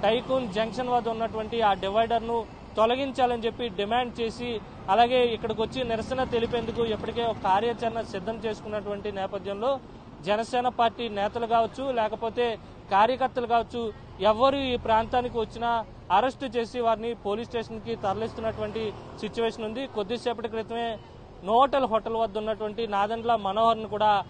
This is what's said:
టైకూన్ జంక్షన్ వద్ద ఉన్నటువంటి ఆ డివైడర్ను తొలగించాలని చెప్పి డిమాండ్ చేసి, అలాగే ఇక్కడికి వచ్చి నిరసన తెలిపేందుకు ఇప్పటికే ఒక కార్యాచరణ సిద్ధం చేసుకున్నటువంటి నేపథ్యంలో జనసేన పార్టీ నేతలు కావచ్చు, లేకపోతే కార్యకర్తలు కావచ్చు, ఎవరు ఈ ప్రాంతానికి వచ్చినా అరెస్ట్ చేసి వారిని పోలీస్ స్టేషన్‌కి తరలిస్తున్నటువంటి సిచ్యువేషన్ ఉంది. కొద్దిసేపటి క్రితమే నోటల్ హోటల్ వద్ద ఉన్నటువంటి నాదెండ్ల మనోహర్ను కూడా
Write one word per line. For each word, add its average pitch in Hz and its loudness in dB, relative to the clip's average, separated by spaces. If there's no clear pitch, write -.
టైకూన్ 247 2
జంక్షన్ 226 -2
వద్ద 240 2
ఉన్నటువంటి 220 -2
ఆ 208 6
డివైడర్ను 220 2
తొలగించాలని 247 2
చెప్పి 233 -2
డిమాండ్ 220 -2
చేసి, 233 -4
అలాగే 240 6
ఇక్కడికి 220 -2
వచ్చి 233 -2
నిరసన 233 -2
తెలిపేందుకు 226 -2
ఇప్పటికే 214 -2
ఒక 226 -2
కార్యాచరణ 220 2
సిద్ధం 202 -6
చేసుకున్నటువంటి 208 -4
నేపథ్యంలో 196 -4
జనసేన 220 0
పార్టీ 233 2
నేతలు 208 -2
కావచ్చు, 233 2
లేకపోతే 226 0
కార్యకర్తలు 240 4
కావచ్చు, 233 0
ఎవరు 226 6
ఈ 262 0
ప్రాంతానికి 233 2
వచ్చినా 226 -2
అరెస్ట్ 247 4
చేసి 240 -2
వారిని 226 2
పోలీస్ 214 -4
స్టేషన్‌కి 226 -6
తరలిస్తున్నటువంటి 214 -4
సిచ్యువేషన్ 226 -2
ఉంది. 226 -4
కొద్దిసేపటి 226 -4
క్రితమే 226 -4
నోటల్ 254 6
హోటల్ 220 0
వద్ద 220 0
ఉన్నటువంటి 214 -2
నాదెండ్ల 220 2
మనోహర్ను 220 2
కూడా 208 4